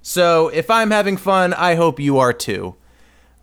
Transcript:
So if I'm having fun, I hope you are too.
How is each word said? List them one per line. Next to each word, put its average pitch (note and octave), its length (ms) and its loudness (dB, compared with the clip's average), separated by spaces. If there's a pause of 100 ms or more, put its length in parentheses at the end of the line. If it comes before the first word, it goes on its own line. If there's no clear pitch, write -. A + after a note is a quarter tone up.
So E3+ 460 2
if D#3+ 220 -4
I'm A3+ 220 2
having G3 260 0
fun, F#3 360 0
I F3 220 0
hope E3 240 0
you C#3 180 0
are B2+ 140 2
too. F#2+ 460 -6 (640)